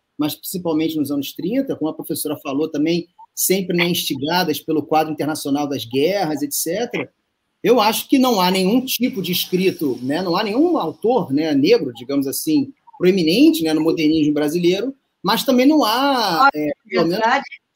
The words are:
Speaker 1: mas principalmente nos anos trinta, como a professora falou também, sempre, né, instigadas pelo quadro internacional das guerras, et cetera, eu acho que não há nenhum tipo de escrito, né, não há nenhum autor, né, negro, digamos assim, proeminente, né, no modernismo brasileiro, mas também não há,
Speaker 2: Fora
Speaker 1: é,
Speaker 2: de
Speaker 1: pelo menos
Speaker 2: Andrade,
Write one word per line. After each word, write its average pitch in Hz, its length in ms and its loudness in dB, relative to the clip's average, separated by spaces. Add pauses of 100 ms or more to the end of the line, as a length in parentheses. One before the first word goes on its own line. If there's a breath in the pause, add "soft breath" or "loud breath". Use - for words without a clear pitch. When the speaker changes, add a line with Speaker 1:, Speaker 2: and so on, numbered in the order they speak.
(180)
Speaker 1:
mas 285 180 -2
principalmente 160 640 -4
nos 139 120 -4
anos 143 220 -6
trinta, 226 440 -4
como 156 140 -4
a 156 40 -6
professora 147 440 -8
falou 147 300 -4
também, 165 400 -2 (260)
sempre, 185 440 -2
né, 175 80 0
instigadas 156 760 -2
pelo 156 240 -4
quadro 156 300 0
internacional 147 520 -4
das 131 200 -6
guerras, 151 560 -2
et 143 120 -6
cetera, 190 600 -6 (500)
eu 233 160 4
acho 214 300 0
que 277 100 4
não 247 220 4
há 180 100 4
nenhum 190 320 2
tipo 247 380 -4
de 180 100 -4
escrito, 175 720 -2
né, 139 200 -2
não 175 140 0
há 208 80 0
nenhum 277 340 2
autor, 196 540 -2
né, 151 220 0
negro, 139 400 2
digamos 135 340 -4
assim, 139 460 -2 (240)
proeminente, 185 640 4
né, 156 100 0
no 156 80 2
modernismo 156 520 2
brasileiro, 175 600 0 (300)
mas 202 200 0
também 254 220 4
não 294 180 6
há, 226 560 0
Speaker 2:
Fora 269 160 6
Speaker 1:
é, 302 120 -4
Speaker 2:
de - 220 -8
Speaker 1:
pelo - 180 0
menos 180 100 0
Speaker 2:
Andrade, 240 280 0 (300)